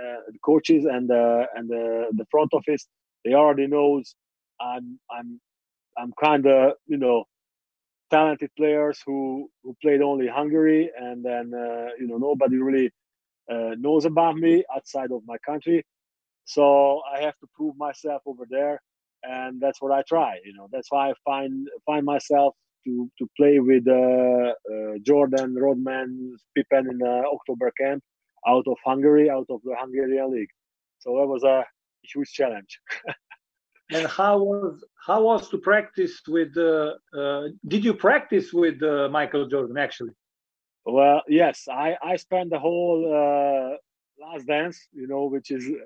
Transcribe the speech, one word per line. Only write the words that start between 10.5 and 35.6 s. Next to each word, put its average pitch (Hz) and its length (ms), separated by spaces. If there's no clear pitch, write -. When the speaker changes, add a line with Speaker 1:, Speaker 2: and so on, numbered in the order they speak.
Speaker 1:
and 123 280
then, 120 280
uh, 120 360
you 127 80
know, 117 120
nobody 135 380
really, 131 340
uh, 113 280
knows 147 260
about 165 320
me 165 260
outside 131 360
of 120 160
my 117 120
country. 151 460
So 139 580
I 139 100
have 151 180
to 139 140
prove 147 220
myself 143 500
over 123 220
there, 143 320
and 127 360
that's 135 220
what 135 100
I 139 100
try. 139 420
You 101 100
know, 98 160
that's 127 200
why 139 200
I 127 40
find, 135 420
find 151 220
myself 143 480
to, - 320
to 120 180
play 143 240
with, 123 280
uh, 131 40
uh, 123 1080
Jordan, 135 520
Rodman, 127 800
Pippen 135 340
in 123 80
the 123 340
October 123 460
camp 139 240
out 127 200
of 127 180
Hungary, 147 440
out 135 220
of 120 140
the 127 140
Hungarian 131 540
league. 110 160
So 123 180
that 139 80
was 131 180
a 131 200
huge - 300
challenge. 110 480
<laughs> 147 80
Speaker 2:
And 160 160
how 202 320
was, 196 460
how 214 160
was 220 260
to - 80
practice 190 720